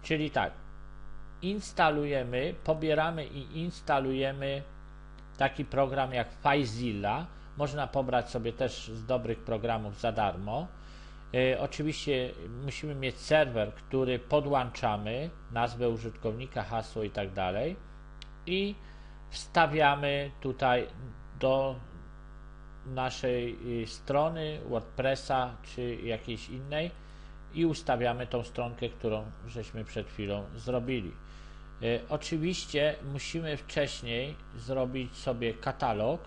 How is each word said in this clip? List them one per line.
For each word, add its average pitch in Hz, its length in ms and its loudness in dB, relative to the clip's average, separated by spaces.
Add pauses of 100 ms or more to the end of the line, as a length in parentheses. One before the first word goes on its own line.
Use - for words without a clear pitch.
Czyli 151 280 2
tak, 95 220 2 (880)
instalujemy, 147 1200 2
pobieramy 156 640 4
i 139 340 -8
instalujemy 139 1040 0 (760)
taki 135 280 4
program 131 480 4
jak 120 140 2 (160)
FileZilla. 120 840 4 (320)
Można 143 300 0
pobrać 123 420 2
sobie 117 240 0
też - 340 0
z 113 180 -8
dobrych 117 340 2
programów 110 600 0
za 117 120 2
darmo. 104 560 0 (640)
E, 127 260 4
oczywiście 139 720 0 (320)
musimy 143 300 -4
mieć 131 220 -2
serwer, 123 560 4
który 127 460 2
podłączamy, 127 1080 2 (220)
nazwę 117 380 2
użytkownika, 113 760 -2
hasło 110 400 -2
i 104 60 -2
tak 101 240 -2
dalej. 98 420 0 (680)
I 196 300 0 (540)
wstawiamy 143 1040 4 (100)
tutaj 127 460 4 (520)
do 135 360 4 (1120)
naszej, 127 720 0 (260)
y, 113 40 -4
strony 151 800 0
WordPressa 127 1000 0
czy 123 320 -4
jakiejś 113 540 -4
innej 147 420 -2 (640)
i 165 120 4
ustawiamy 123 600 2
tą 120 160 0
stronkę, 120 460 -4
którą 107 420 -2 (160)
żeśmy 110 380 -6
przed - 220 -4
chwilą 101 360 -2 (120)
zrobili. 117 560 -2 (720)
E, 117 160 2 (100)
oczywiście 151 840 0 (180)
musimy 151 440 -4
wcześniej 135 760 -2 (200)
zrobić 127 600 -2
sobie 120 380 0
katalog. 123 720 0